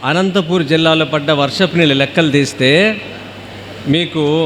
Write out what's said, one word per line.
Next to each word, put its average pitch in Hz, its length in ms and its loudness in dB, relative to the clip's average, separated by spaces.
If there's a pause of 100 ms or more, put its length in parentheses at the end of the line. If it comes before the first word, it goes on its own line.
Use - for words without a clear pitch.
అనంతపూర్ 180 580 0
జిల్లాలో 160 380 2
పడ్డ 143 260 -2
వర్షపు 147 460 0
నీళ్ళు 156 180 4
లెక్కలు 139 360 2
తీస్తే 135 400 2 (1160)
మీకు 160 340 -2 (240)